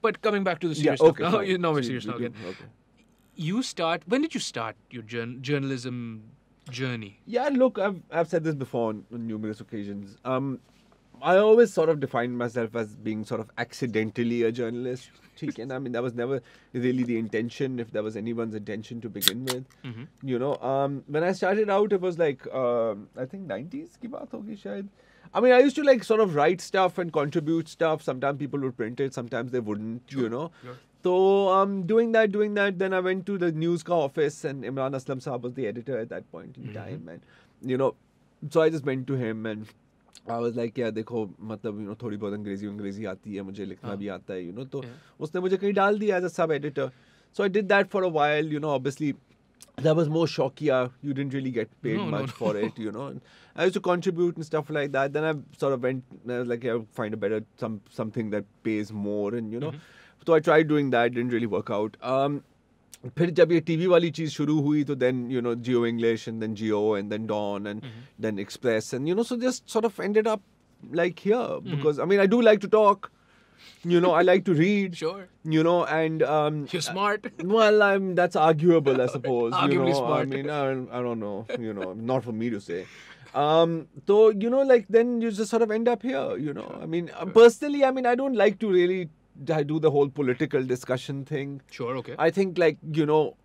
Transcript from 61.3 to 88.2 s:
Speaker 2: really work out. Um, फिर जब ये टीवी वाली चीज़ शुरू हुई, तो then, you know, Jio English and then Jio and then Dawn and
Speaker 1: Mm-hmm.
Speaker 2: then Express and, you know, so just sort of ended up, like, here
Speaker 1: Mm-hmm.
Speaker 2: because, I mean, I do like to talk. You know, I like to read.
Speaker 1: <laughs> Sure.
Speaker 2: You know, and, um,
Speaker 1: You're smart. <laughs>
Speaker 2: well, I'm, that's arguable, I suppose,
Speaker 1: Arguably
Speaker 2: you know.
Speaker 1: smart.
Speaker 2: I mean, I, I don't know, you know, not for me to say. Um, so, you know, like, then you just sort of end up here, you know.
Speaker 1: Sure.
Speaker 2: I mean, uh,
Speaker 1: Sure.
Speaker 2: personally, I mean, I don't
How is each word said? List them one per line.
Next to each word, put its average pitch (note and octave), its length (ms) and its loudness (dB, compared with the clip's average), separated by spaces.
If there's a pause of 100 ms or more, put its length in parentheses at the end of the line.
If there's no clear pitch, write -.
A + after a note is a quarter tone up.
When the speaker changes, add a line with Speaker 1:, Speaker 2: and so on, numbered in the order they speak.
Speaker 2:
really A2+ 180 -2
work A#2 120 -6 (120)
out. G#2+ 140 -6 (180)
Um, C#3 280 0 (760)
फिर E3+ 200 2
जब E3+ 140 8
ये E3 140 4
टीवी E3+ 260 0
वाली E3+ 240 6
चीज़ D#3+ 140 -4
शुरू D3+ 340 0
हुई, D3 260 2
तो C#3+ 80 0
then, B2+ 320 2
you B2+ 160 -2
know, A#2 80 0 (140)
Jio B2+ 200 4
English A#2 400 0
and A2+ 140 -8
then A2 120 -4
Jio G#2+ 280 0 (160)
and G#2 120 -6
then G#2+ 160 -6
Dawn G#2 400 -4
and G#2 160 -10
Speaker 1:
Mm-hmm. A#2 200 -16 (240)
Speaker 2:
then G#2+ 120 -4
Express A2 540 -2
and, C3+ 160 -4
you F3 80 0
know, A#3 140 0
so B3 60 -4
just B3+ 320 -4
sort A3 160 -2
of A3+ 140 -2 (100)
ended G#3+ 260 2
up, G#3+ 60 -8 (600)
like, F3 180 0
here G3+ 160 2
Speaker 1:
Mm-hmm. F3 420 -4
Speaker 2:
because, D3 220 0
I B2 60 -2
mean, G3 160 4
I G3 140 6
do A#3+ 140 6
like G#3+ 120 8
to G3+ 80 -8
talk. G#3 420 4 (720)
You E3+ 160 4
know, F3+ 120 4
I E3 100 6
like F#3 280 6
to F3 40 6
read. F#3+ 420 2
Speaker 1:
<laughs> - 60 -10
Sure. F3+ 240 -6 (300)
Speaker 2:
You D#3 80 6
know, E3+ 220 4
and, D#3+ 360 0
um, D3+ 480 0
Speaker 1:
You're E3+ 120 -4
smart. G3+ 440 -2 (100)
<laughs> D#3+ 80 -10 (120)
Speaker 2:
well, G#3+ 260 8
I'm, G3 320 2
that's F3 220 2
arguable, D#3 680 6
I B2+ 40 2
suppose, A#2+ 460 -2
Speaker 1:
Arguably C#3 200 2
Speaker 2:
you C3+ 140 2
know. C3+ 200 2
Speaker 1:
smart. D3+ 140 2
Speaker 2:
I - 40 -2 (120)
mean, C#3 140 -4
I, C3+ 480 -2
I B2 40 -2
don't A#2+ 160 -4
know, G#2 280 -6 (120)
you A2 140 -6
know, F#2 220 -8
not A#2 280 -2
for A#2 100 -8 (120)
me A#2+ 60 -2
to G2+ 100 -6
say. F2 240 -8 (500)
Um, D#3+ 540 2 (180)
so, G#3+ 220 8
you G#3+ 220 0
know, C4 120 2
like, B3+ 260 6
then A#3 320 4
you A3+ 120 0
just G3+ 180 -4
sort A3+ 120 2
of G#3+ 80 0
end A3+ 180 0
up A#3+ 140 0
here, C4 340 -4
you D3 180 -6
know. - 160 -10
Speaker 1:
Sure. - 120 -12
Speaker 2:
I E3 40 -10
mean, E3 300 -4
uh, - 80 -8
Speaker 1:
Sure. F#3 80 -8
Speaker 2:
personally, C4+ 520 8
I C4 60 4
mean, C4 160 -2
I A#3+ 80 4
don't C4 220 -2